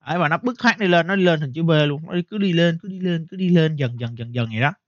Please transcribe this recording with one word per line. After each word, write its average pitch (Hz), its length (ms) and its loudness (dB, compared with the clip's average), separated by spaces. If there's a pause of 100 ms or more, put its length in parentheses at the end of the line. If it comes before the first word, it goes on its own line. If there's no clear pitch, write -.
đấy, 160 100 -2
và 156 120 2
nó 165 80 2
bứt 247 220 -4
thoát 220 200 2
đi 202 80 0
lên, 170 200 4
nó 196 80 -2
lên 175 260 2
hình 131 120 -6
chữ 165 100 -4
V 165 80 2 (160)
luôn, 147 200 -4
nó 175 120 -4 (100)
cứ 214 80 -10
đi 196 160 0
lên, 165 280 2
cứ 202 80 -14
đi 190 100 -12
lên, 170 300 -4
cứ 190 80 -16
đi 185 120 0
lên 160 260 4
dần 123 240 -4
dần, 117 180 -8
dần 117 180 -10
dần 117 160 -2
vậy 110 100 -4
đó. 147 120 0 (140)